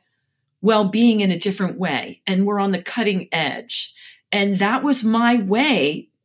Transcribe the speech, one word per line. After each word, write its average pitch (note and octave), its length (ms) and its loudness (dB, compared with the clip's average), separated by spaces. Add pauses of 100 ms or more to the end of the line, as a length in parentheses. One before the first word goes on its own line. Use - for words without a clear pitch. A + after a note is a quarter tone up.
(600)
well-being G#3+ 600 4
in F#3+ 100 2
a E3+ 80 -4
different F#3+ 400 -4
way C#3+ 480 -4
and G3 180 2
were G3+ 140 0
on G3 120 0
the F#3 100 -2
cutting G3+ 500 -4
edge. - 640 -6 (380)
And G3+ 280 0
that A3+ 240 0
was C#4 220 0
my A#3 320 2
way G3 720 0 (160)